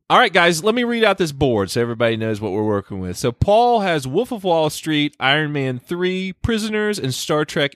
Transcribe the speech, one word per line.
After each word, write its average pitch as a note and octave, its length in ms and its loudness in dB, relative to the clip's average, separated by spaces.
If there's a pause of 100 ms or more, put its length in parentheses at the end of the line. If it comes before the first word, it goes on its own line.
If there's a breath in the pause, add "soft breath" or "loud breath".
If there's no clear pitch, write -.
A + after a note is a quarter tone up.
all F3+ 100 6
right, A3 140 2
guys, F3 280 4
let G#3+ 140 0
me B3 80 0
read A#3 220 0
out G3 120 2
this E3 140 -2
board B2 400 0
so A#2+ 80 -2
everybody A#2 380 0
knows A2 240 -4
what G#2+ 100 -4
we're G#2 140 -2
working G2+ 340 -2
with. F2+ 160 -6
So B2 160 -2
Paul A#3 480 4
has E3+ 260 -2
Wolf F#3 280 -2
of G3 100 -8
Wall E3 260 2
Street, D3 480 -2
Iron D3 360 0
Man C3 260 -4
three, F#3 540 -4
Prisoners, G#3+ 640 -2
and C3 160 -4
Star D3+ 300 -2
Trek C#3+ 300 -2